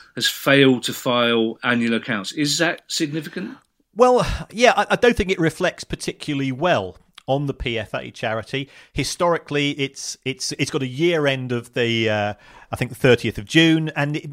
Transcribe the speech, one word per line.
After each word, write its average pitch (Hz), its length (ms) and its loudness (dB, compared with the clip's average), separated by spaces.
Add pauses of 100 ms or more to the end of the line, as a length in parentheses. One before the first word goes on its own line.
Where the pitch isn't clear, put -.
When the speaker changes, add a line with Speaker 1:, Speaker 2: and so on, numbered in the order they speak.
(160)
Speaker 1:
has 120 100 -2
failed 135 580 4
to 120 80 -4
file 117 720 0
annual 117 320 0
accounts. 110 380 -4
Is 147 260 -2
that 165 300 -2
significant? 160 680 -8 (380)
Speaker 2:
Well, 247 320 4 (240)
yeah, 226 260 6
I, 208 140 2
I 196 60 2
don't 240 200 4
think 190 140 0
it 185 80 -2
reflects 165 460 -2
particularly - 680 -6
well 127 480 0 (300)
on 143 180 0
the 135 80 -4
P 117 240 -4
F 107 160 -6
A 127 160 -10
charity. 113 580 -6 (240)
Historically, 147 800 0
it's, 139 520 -6
it's, 131 280 -6
it's 143 200 -4
got 147 100 -2
a 131 60 -4
year 151 400 0
end 127 240 -2
of 120 220 -6
the, 113 360 2
uh, 104 240 0 (380)
I - 40 -4
think 127 140 -4
the - 60 -14
thirtieth 120 400 4
of 107 100 -10
June, 160 500 4
and 147 200 -2
it, 147 160 -10